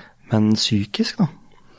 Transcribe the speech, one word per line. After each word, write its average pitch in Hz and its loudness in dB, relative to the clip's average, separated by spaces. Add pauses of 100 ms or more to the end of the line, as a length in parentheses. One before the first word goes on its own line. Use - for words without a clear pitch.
(320)
men 107 4
psykisk - -2
da. 180 2 (520)